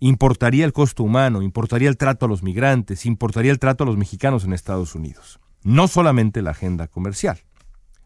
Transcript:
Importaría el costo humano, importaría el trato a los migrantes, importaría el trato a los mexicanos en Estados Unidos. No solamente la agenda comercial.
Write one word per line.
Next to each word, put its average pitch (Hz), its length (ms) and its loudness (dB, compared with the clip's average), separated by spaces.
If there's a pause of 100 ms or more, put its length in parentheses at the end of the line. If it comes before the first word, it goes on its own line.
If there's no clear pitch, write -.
Importaría 131 640 4
el 143 80 0
costo 135 300 0
humano, 113 400 2
importaría 120 460 -2
el 135 80 0
trato 135 300 -2
a - 20 0
los 92 160 -4
migrantes, 117 640 -2
importaría 117 440 0
el 131 80 2
trato 131 240 0
a 135 40 0
los 110 100 0
mexicanos 101 480 -2
en 92 80 -4
Estados 90 420 -6
Unidos. - 460 -14 (240)
No 139 240 4
solamente 120 540 2
la 80 100 -4
agenda 87 340 -6
comercial. 101 540 -6 (640)